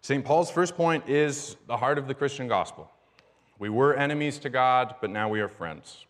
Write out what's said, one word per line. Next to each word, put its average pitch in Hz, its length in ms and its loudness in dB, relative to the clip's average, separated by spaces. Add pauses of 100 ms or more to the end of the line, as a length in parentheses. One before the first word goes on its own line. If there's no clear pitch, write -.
Saint 135 240 -2
Paul's 165 260 2
first 175 260 0
point 165 320 0
is 147 480 0 (100)
the 120 100 -4
heart 131 220 0
of 135 100 -6
the 135 60 -2
Christian 139 340 -4
gospel. 87 420 -2 (680)
We 104 100 -6
were 131 260 4
enemies 147 440 0
to 139 100 -8
God, 127 520 2
but 104 100 -2
now 107 180 -2
we 107 120 0
are 101 80 -2
friends. - 600 -12